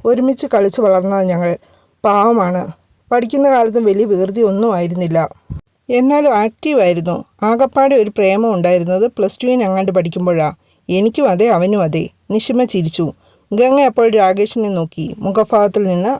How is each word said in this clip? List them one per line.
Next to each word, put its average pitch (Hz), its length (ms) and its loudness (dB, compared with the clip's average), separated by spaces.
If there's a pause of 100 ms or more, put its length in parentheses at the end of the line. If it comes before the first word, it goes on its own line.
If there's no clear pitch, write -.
ഒരുമിച്ച് 254 420 0
കളിച്ച് 202 340 0
വളർന്ന 190 420 0
ഞങ്ങൾ. 175 280 -2 (520)
പാവമാണ്. 202 600 2 (480)
പഠിക്കുന്ന 247 380 0
കാലത്തും 233 360 2
വലിയ 202 200 2
വികൃതി 196 360 -2
ഒന്നും 214 320 2
ആയിരുന്നില്ല. 175 460 -2 (680)
എന്നാലും 269 460 2
ആക്റ്റീവായിരുന്നു. 202 800 0 (280)
ആകപ്പാടെ 269 520 2
ഒരു 214 200 2
പ്രേമം 208 380 2
ഉണ്ടായിരുന്നത് 180 540 0
പ്ലസ് 208 340 -4
ടുവിന് 247 220 0
അങ്ങാണ്ട് 196 280 -2
പഠിക്കുമ്പോഴാ. 170 580 -2 (400)
എനിക്കും 220 400 0
അതെ, 190 180 2
അവനും 196 340 2
അതെ." 160 220 -2 (280)
നിഷിമ 233 320 0
ചിരിച്ചു. 170 440 -2 (440)
ഗംഗ 254 300 2
അപ്പോൾ 240 280 2
രാകേഷിനെ 208 600 0
നോക്കി. 165 380 -6 (120)
മുഖഭാവത്തിൽ 208 640 0
നിന്ന് 185 360 -2